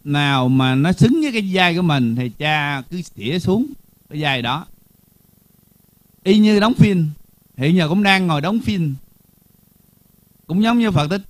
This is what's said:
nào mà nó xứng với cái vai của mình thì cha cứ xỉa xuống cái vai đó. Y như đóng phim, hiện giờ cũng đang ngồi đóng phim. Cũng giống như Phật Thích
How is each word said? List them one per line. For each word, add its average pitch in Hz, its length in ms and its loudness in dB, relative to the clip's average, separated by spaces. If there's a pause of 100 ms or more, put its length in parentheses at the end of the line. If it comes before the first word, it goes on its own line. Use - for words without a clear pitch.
nào 143 460 0
mà 131 260 2
nó 147 160 2
xứng 240 300 4
với 294 100 -2
cái 214 220 -4
vai 180 220 2
của 180 60 0
mình 135 340 0
thì 123 140 -4
cha 143 600 -4
cứ 180 120 -8
xỉa 175 380 -8
xuống 196 260 0 (440)
cái 151 120 -8
vai 139 200 -2
đó. 127 240 -4 (1600)
Y 196 140 4
như 214 220 4
đóng 220 140 0
phim, 180 360 2 (480)
hiện 147 180 0
giờ 165 140 0
cũng 202 140 0
đang 190 240 2
ngồi 151 140 0
đóng 196 180 -2
phim. 165 360 -4 (1500)
Cũng 185 160 0
giống 233 160 2
như 220 120 2
Phật 151 160 0
Thích 196 220 -4